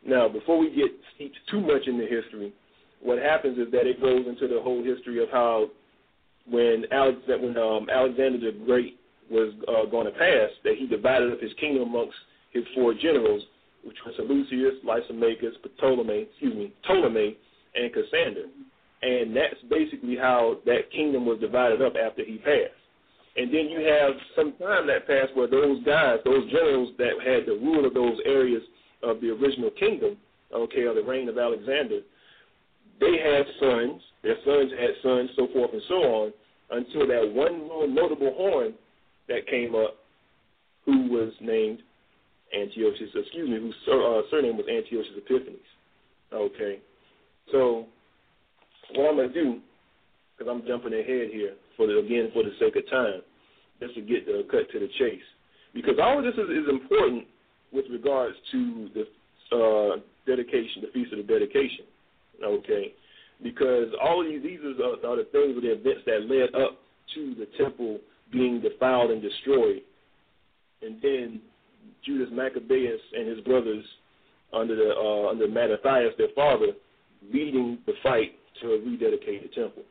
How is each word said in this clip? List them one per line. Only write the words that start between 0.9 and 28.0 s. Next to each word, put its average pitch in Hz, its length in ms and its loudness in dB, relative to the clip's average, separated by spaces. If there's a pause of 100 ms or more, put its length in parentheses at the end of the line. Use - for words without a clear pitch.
steeped 143 220 -16 (140)
too 208 100 0
much 151 260 2
into 120 200 -2
history, 107 460 -6 (500)
what 123 160 0
happens 143 400 0
is 117 140 -2
that 123 140 4
it 123 140 0
goes 127 260 2
into 120 220 -4
the 120 140 0
whole 123 200 -2
history 120 400 -4
of 113 80 0
how 117 360 2 (840)
when 117 420 2
Alex-, 135 380 2
that 123 120 0
when, 120 180 -4
um, 110 320 0
Alexander 131 480 2
the 110 260 -4
Great 123 340 0 (320)
was, 110 220 2 (160)
uh, 110 220 2
going 113 160 -2
to 101 60 -6
pass, 143 380 2 (140)
that 107 140 2
he 131 80 -6
divided 123 440 2
up 117 100 -6
his 110 200 -8
kingdom 139 220 0
amongst 117 340 -4 (360)
his 120 120 -2 (100)
four 123 200 4
generals, 113 480 2 (420)
which - 120 -18 (100)
were 117 100 -14
Seleucus, 135 680 0
Lysimachus, 113 720 -2 (240)
Ptolemy, 117 520 0
excuse 131 240 -4
me, 104 180 -8 (140)
Ptolemy, 117 500 2 (380)
and 120 180 -2
Cassander. 135 540 -2 (560)
And 123 340 0
that's - 320 -2
basically 123 480 -2
how 123 480 2
that 120 260 0
kingdom 139 360 0
was 117 140 0
divided 113 420 2
up 127 140 0
after 110 280 -2
he 110 140 -12
passed. 135 360 0 (640)
And 123 180 -4
then 156 140 0
you 160 120 -6
have 147 320 4 (220)
some 151 200 0
time 180 340 0
that 135 180 0
passed 135 300 2
where 123 100 2
those 135 380 2
guys, 143 400 4
those 127 260 2
generals 135 480 2
that 123 260 0
had 127 220 2
the 110 160 -2
rule 151 240 2
of 120 80 0
those 120 320 2